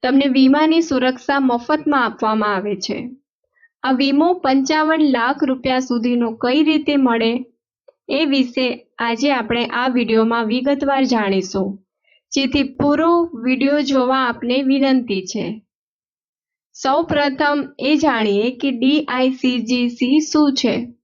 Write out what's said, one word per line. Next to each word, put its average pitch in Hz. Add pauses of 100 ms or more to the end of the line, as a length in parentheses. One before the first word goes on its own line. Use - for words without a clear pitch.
તમને 269
વીમાની 294
સુરક્ષા 262
મફતમાં 277
આપવામાં 220
આવે 202
છે. 196 (840)
આ 269
વીમો 277
પંચાવન 302
લાખ 254
રૂપિયા 254
સુધીનો 240
કઈ 247
રીતે 302
મળે, 233 (800)
એ 277
વિશે 262 (320)
આજે 233
આપણે 240 (100)
આ 240
વીડિયોમાં 226
વિગતવાર 269
જાણીશું, 196 (640)
જેથી 269
પૂરો 294 (280)
વીડિયો 262
જોવા 262
આપને 262
વિનંતી 262
છે. - (1300)
સૌપ્રથમ 294 (200)
એ 277
જાણીએ 220
કે 262
ડી 269
આઈ 262
સી 254
જી 247
સી 254
શું 302
છે? 233 (300)